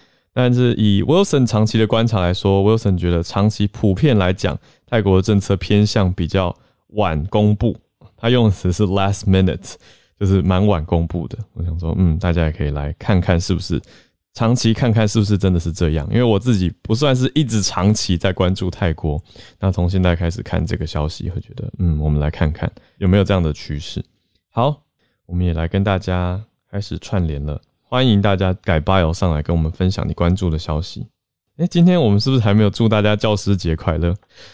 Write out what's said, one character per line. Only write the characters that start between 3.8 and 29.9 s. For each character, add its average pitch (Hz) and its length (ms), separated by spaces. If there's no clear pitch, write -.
遍 117 240
来 92 140
讲， 92 260
泰 117 140
国 95 160
的 92 40
政 101 180
策 95 180
偏 104 280
向 101 280
比 87 120
较 90 300
晚 85 340
公 107 280
布， 107 220
他 113 140
用 120 160
的 104 60
词 92 200
是 107 120
last 98 400
minute， 95 500
就 101 80
是 95 160
蛮 92 240
晚 92 200
公 85 200
布 82 220
的。 - 100
我 87 100
想 82 140
说， 82 200
嗯， 85 200
大 87 140
家 82 140
也 76 60
可 76 140
以 73 40
来 73 280
看 98 220
看 87 200
是 90 140
不 80 60
是， 80 180
长 117 220
期 113 180
看 120 160
看 110 160
是 104 140
不 104 60
是 104 120
真 92 140
的 87 80
是 85 100
这 80 200
样， 76 200
因 - 60
为 120 80
我 107 160
自 120 160
己 90 260
不 113 140
算 135 180
是 127 220
一 156 80
直 113 180
长 95 320
期 95 240
在 95 140
关 92 240
注 92 160
泰 85 220
国， 76 280
那 95 100
从 90 200
现 92 120
在 87 140
开 85 160
始 - 100
看 82 240
这 85 120
个 78 100
消 76 220
息， - 200
会 85 120
觉 - 140
得， - 220
嗯， 80 220
我 76 80
们 73 140
来 73 100
看 78 180
看 - 220
有 98 80
没 92 100
有 98 80
这 98 80
样 92 100
的 78 80
趋 - 260
势。 - 240
好， 135 320
我 87 100
们 90 100
也 87 80
来 82 140
跟 98 160
大 98 160
家 90 420
开 101 80
始 - 200
串 90 280
联 71 180
了， 73 140
欢 127 260
迎 104 140
大 98 160
家 92 160
改 85 160
bio 85 340
上 87 200
来 76 100
跟 87 100
我 85 80
们 78 80
分 92 220